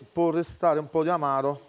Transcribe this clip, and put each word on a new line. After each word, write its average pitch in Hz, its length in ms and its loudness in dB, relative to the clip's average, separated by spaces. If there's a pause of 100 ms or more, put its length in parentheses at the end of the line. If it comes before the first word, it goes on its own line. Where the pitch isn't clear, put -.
(120)
può 170 180 2
restare 160 480 0
un 147 100 -6
po' 160 140 0
di 165 80 0
amaro 139 580 0